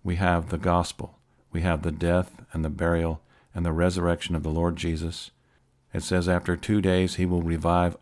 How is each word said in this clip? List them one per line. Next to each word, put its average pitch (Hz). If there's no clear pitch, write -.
we 90
have 87
the 85
gospel. 87
We 82
have 82
the 85
death 85
and 80
the 78
burial 82
and 85
the 82
resurrection 87
of 78
the 80
Lord 82
Jesus. 82
It 92
says, 90
"After 87
two 104
days, 92
he 90
will 90
revive 85